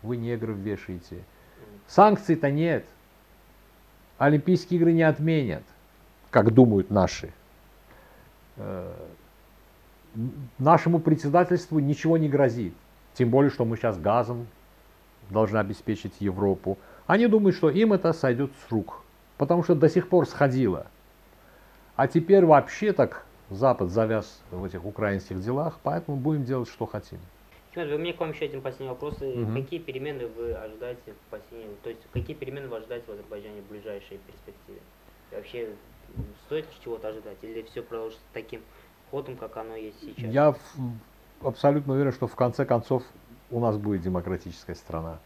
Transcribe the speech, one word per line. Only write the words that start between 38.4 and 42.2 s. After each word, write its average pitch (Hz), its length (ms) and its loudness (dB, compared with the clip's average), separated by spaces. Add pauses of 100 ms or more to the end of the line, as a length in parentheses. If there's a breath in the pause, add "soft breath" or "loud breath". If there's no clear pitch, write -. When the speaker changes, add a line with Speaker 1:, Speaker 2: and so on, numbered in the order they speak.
Speaker 2:
ходом, 131 260 -10
как 110 200 -14
оно 113 180 -12
есть 107 300 -14
сейчас? 113 260 -10
Speaker 1:
Я 143 200 6
в-, 139 60 -4 (880)
абсолютно 139 460 2
уверен, 139 180 2
что - 160 -4